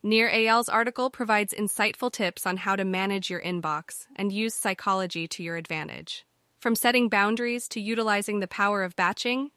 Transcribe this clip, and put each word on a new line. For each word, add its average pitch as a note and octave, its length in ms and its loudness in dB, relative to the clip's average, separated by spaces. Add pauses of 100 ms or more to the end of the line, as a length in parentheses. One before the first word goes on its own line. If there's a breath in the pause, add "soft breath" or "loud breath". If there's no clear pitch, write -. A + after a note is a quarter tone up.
Nir A3 260 4
Eyal's A3+ 380 4
article B3 420 0
provides G#3+ 440 2
insightful G#3+ 580 0
tips - 340 -2
on F#3 120 0
how G3 180 0
to G3 80 0
manage F#3+ 460 0
your F3+ 120 -4
inbox D#3+ 640 -4 (100)
and G3 160 -2
use A3 200 -2
psychology F#3+ 760 -2
to - 120 -8
your E3 140 -6
advantage. D#3+ 720 -8 (340)
From A3+ 160 2
setting A#3+ 320 4
boundaries A3+ 640 0
to A#3 100 -6
utilizing G#3 640 0
the F#3 60 -4
power G3+ 360 0
of F3+ 140 -6
batching B3 600 0